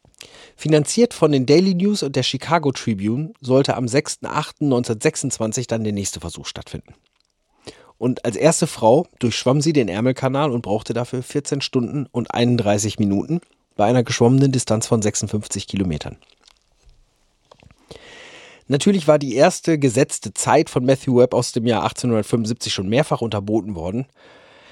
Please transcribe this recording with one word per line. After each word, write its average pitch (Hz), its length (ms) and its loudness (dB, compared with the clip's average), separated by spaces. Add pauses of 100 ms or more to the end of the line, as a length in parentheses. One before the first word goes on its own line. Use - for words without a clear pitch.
(540)
Finanziert 151 600 2
von 156 180 2
den 131 140 2
Daily 180 280 4
News 196 280 0
und 139 120 -6
der 127 100 0
Chicago 147 480 0
Tribune 113 680 -4
sollte 127 340 2
am 123 140 -4
sechsten - 380 -4
achten - 420 -4
neunzehnhundertsechsundzwanzig 123 1000 -2
dann 113 160 -4
der 107 120 -2
nächste 98 260 -6
Versuch - 240 -12
stattfinden. - 480 -14 (1040)
Und 123 300 -4
als 113 100 -4
erste 160 300 2
Frau 127 400 4 (120)
durchschwamm 127 440 0
sie 160 100 0
den 127 160 2
Ärmelkanal 127 640 0
und 120 100 -2
brauchte 110 320 -4
dafür 123 300 -4
vierzehn 143 400 -6
Stunden 131 500 -2
und 120 220 -6
einunddreißig 110 640 0
Minuten 104 420 0 (340)
bei 104 120 0
einer 123 160 4
geschwommenen 127 500 4
Distanz 113 340 -2
von 117 140 0
sechsundfünfzig 104 680 -4
Kilometern. 92 520 -6 (2500)
Natürlich 156 400 2
war 151 100 8
die 135 160 -4
erste 160 440 4
gesetzte 135 560 0
Zeit 131 340 2
von 127 160 -2
Matthew 131 320 2
Webb 123 160 6
aus 123 200 0
dem 113 140 -2
Jahr 107 180 0
achtzehnhundertfünfundsiebzig 113 880 -2
schon 95 160 -4
mehrfach 139 320 0
unterboten 107 520 -2
worden. 95 300 -6 (680)